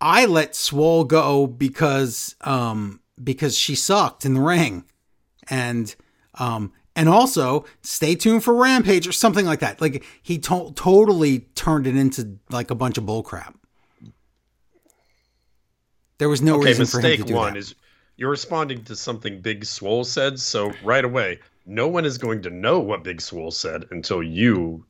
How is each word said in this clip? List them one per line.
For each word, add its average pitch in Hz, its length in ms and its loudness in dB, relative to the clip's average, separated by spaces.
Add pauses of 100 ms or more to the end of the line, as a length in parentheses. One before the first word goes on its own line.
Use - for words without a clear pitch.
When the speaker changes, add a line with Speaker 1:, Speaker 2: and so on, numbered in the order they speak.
Speaker 1:
"I 190 260 6
let 160 300 2
Swole 160 480 2
go 143 420 2
because, 135 960 -2
um, 110 580 -4 (240)
because 131 340 -2
she 139 200 -2
sucked 196 480 0
in 135 100 2
the 131 60 2
ring." 147 440 0 (640)
And, 120 460 -4 (400)
um, 113 380 -6 (240)
and 160 120 4
also, 165 580 4 (160)
"Stay 165 340 -2
tuned 220 260 4
for 240 120 2
Rampage," 233 520 4
or 180 60 -6
something 202 340 2
like 156 140 0
that. 107 200 -4
Like, 143 220 -2 (180)
he 170 180 -4
to-, 175 360 -4
totally 185 680 4 (140)
turned 151 320 0
it 127 100 0
into, 127 420 -2 (120)
like, 123 220 -6
a - 20 -2
bunch 120 240 -2
of 113 60 -4
bullcrap. 107 500 -8 (2750)
There 147 100 0
was 143 140 0
no 156 140 4
Speaker 2:
Okay, 143 140 4
Speaker 1:
reason 120 160 2
for 123 120 -2
him 120 40 0
to 123 80 2
Speaker 2:
mistake 107 180 0
Speaker 1:
do 117 60 -2
Speaker 2:
one 107 200 0
Speaker 1:
that. 101 60 -10
Speaker 2:
is 101 140 -16 (420)
you're 131 140 -6
responding 139 540 -6
to 110 120 -16
something 110 440 -10
Big 107 240 -8
Swole 110 400 -4
said, 135 360 -4
so 104 320 -4 (100)
right 127 220 2
away, 120 340 -4 (280)
no 110 220 -2
one 170 180 -2
is 131 100 -4
going 113 260 -4
to 90 80 -10
know 98 300 0
what 101 240 -4
Big 87 160 -10
Swole 82 300 -10
said 80 400 -8
until 87 320 -6
you 85 680 0